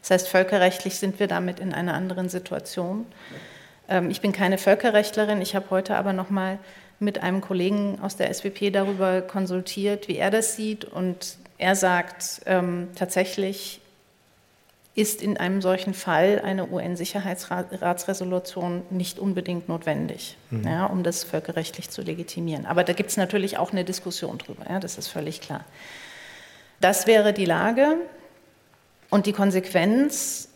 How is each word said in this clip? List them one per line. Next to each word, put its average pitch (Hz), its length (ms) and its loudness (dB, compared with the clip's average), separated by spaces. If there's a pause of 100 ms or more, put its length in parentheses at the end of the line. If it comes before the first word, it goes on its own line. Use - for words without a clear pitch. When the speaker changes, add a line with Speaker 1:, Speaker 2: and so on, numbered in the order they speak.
Speaker 1:
Das - 80 -10
heißt, 185 200 4
völkerrechtlich 185 640 4
sind 190 240 -2
wir 202 80 2
damit 180 320 -2
in 185 160 -4
einer 170 180 -2
anderen 185 360 -2
Situation. 185 760 -4 (840)
Ähm, 175 220 2
ich 190 100 -2
bin 202 120 2
keine 190 260 2
Völkerrechtlerin, 208 840 4
ich 202 120 -4
habe 190 140 -2
heute 190 260 0
aber 196 160 2
noch 185 200 -2
mal 190 260 0 (440)
mit 208 220 -2
einem 185 160 0
Kollegen 196 640 0
aus 196 160 -6
der - 120 0
S - 140 -6
W 202 60 -2
P 202 220 -2
darüber 190 500 2
konsultiert, 190 880 -2
wie 175 80 -2
er 196 140 2
das 220 260 2
sieht. 214 260 -4
Und - 540 -6 (200)
er 190 200 4
sagt, 180 680 0
ähm, 175 480 0
tatsächlich 190 840 -2 (1160)
ist 208 260 0
in 208 160 0
einem 190 240 0
solchen 185 320 2
Fall 185 500 4
eine 190 220 -2
U-N-Sicherheitsratsresolution 180 2250 -4
nicht 180 280 -2
unbedingt 180 520 -2
notwendig, 160 680 -4 (140)
Speaker 2:
Mhm. 110 160 -2
Speaker 1:
ja, 175 220 2
um 185 160 0
das 170 200 -2
völkerrechtlich 160 680 -6
zu - 120 -10
legitimieren. 170 640 -6
Aber 175 180 4
da 175 80 2
gibt's 196 240 -2
natürlich 196 420 0
auch 180 140 0
eine 185 140 0
Diskussion 180 520 -6
drüber, - 300 -14
ja, 190 140 -2
das - 160 -8
ist 170 100 -8
völlig 156 320 -6
klar. - 240 -8 (1160)
Das 190 260 4
wäre 214 240 8
die 202 140 2
Lage 226 500 4 (1120)
und 196 160 4
die 208 60 2
Konsequenz. 196 1200 2